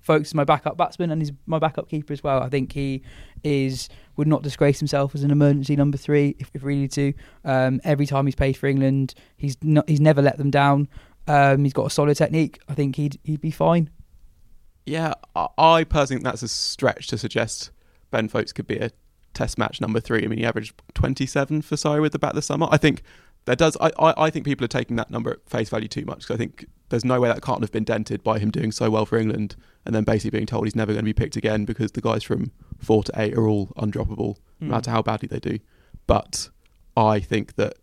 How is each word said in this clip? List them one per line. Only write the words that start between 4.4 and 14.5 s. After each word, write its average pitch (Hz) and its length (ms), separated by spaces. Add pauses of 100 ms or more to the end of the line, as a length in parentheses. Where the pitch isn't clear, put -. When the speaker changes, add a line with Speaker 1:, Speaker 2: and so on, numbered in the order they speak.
Speaker 1:
disgrace 143 360
himself 139 360
as 143 100
an 143 60
emergency 143 460
number 143 220
three 143 400
if, - 160
if 131 100
really 139 240
to. 143 240 (320)
Um, 131 400
every 147 220
time 139 180
he's 135 100
played 135 220
for - 100
England, 135 460 (240)
he's 139 260
not, 151 280
he's 147 100
never 151 220
let 143 160
them 143 120
down. 143 380 (400)
Um, 143 360
he's 135 100
got - 120
a 135 40
solid 147 260
technique. 156 420 (100)
I 139 60
think 139 220
he'd, 147 280
he'd 156 180
be 160 100
fine. 165 380 (960)